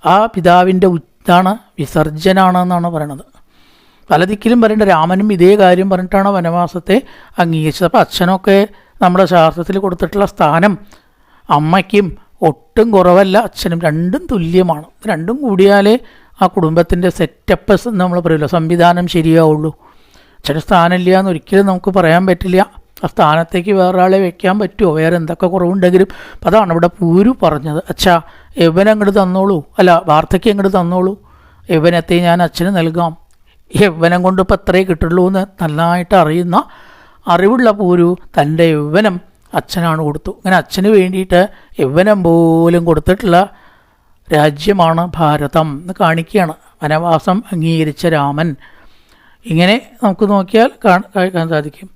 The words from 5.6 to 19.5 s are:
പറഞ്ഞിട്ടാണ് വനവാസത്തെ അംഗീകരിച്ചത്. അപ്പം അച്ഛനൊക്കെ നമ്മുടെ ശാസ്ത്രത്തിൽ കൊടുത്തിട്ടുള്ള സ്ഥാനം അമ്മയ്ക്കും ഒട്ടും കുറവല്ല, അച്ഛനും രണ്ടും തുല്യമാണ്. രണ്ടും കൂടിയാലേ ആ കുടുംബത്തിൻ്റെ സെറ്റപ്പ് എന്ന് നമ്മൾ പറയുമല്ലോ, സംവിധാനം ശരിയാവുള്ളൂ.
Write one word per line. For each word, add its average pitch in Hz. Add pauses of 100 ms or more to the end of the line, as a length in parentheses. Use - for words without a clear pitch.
പറഞ്ഞിട്ടാണ് 190
വനവാസത്തെ 175 (420)
അംഗീകരിച്ചത്. 160
അപ്പം -
അച്ഛനൊക്കെ 185 (440)
നമ്മുടെ 185
ശാസ്ത്രത്തിൽ 165
കൊടുത്തിട്ടുള്ള 190
സ്ഥാനം 175 (760)
അമ്മയ്ക്കും 180 (360)
ഒട്ടും 190
കുറവല്ല, 185
അച്ഛനും 185
രണ്ടും 175
തുല്യമാണ്. 170 (200)
രണ്ടും 185
കൂടിയാലേ 202 (480)
ആ -
കുടുംബത്തിൻ്റെ 175
സെറ്റപ്പ് - (160)
എന്ന് 214
നമ്മൾ 180
പറയുമല്ലോ, 160
സംവിധാനം 175
ശരിയാവുള്ളൂ. 160 (680)